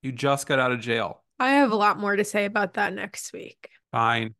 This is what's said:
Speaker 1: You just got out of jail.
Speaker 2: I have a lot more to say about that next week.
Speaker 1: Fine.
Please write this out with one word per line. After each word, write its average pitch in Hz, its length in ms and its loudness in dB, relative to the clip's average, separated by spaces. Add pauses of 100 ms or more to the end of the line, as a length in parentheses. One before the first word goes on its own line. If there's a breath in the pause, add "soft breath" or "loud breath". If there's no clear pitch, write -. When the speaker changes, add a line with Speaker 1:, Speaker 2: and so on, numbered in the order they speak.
Speaker 1:
You 135 120 -8
just 135 340 0
got 143 120 2
out 127 120 2
of 123 80 -2
jail. 113 440 -4 (140)
Speaker 2:
I 262 140 2
have 277 220 4
a - 20 0
lot 208 240 2
more 202 160 0
to 202 80 0
say 208 220 -2
about 202 300 -2
that 202 180 -2
next - 400 -12
week. - 360 -18 (220 soft breath)
Speaker 1:
Fine. 113 480 0